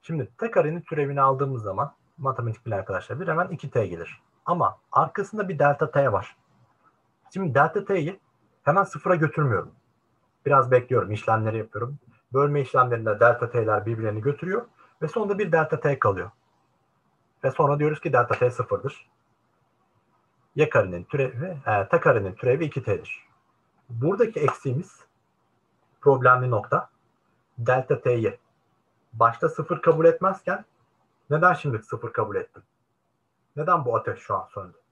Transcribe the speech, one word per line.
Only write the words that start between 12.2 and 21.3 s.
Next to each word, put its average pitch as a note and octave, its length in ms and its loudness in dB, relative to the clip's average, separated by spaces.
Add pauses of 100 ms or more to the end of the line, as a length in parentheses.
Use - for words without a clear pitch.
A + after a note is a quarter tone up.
Bölme C#3+ 280 2
işlemlerinde A#2 580 0
delta A#2+ 300 4
t'ler G#2+ 360 0
birbirlerini A2 360 -4
götürüyor F3+ 440 -4 (360)
ve D#3 60 -4
sonunda G3+ 320 -2
bir F#3 120 -2
delta D#3 280 2
t C#3+ 200 0
kalıyor. G2 320 -2 (1120)
Ve C3+ 80 0
sonra D3 280 2
diyoruz D3+ 200 0
ki C#3+ 140 -4
delta A#2+ 220 2
t B2 160 2
sıfırdır. - 580 -6 (1500)
Y D3 140 4
karenin F2+ 340 0
türevi, C#3 540 -4 (100)